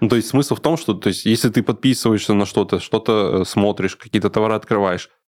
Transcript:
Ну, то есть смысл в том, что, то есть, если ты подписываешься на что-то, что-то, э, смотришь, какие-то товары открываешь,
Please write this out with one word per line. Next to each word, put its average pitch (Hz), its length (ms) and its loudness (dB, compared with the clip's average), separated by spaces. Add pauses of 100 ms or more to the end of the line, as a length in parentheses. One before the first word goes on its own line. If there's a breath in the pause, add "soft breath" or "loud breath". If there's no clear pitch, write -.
Ну, 113 80 2
то 123 60 2
есть 110 140 0
смысл 135 260 0
в - 40 -4
том, 160 160 0
что, 110 200 -4
то 98 140 -2
есть, - 180 -4
если 117 220 2
ты 110 120 0
подписываешься 113 720 0
на 101 140 2
что-то, 95 320 0
что-то, 107 640 0
э, 87 40 -2
смотришь, 101 500 0
какие-то 101 360 -2
товары 110 240 0
открываешь, 101 540 -2 (200)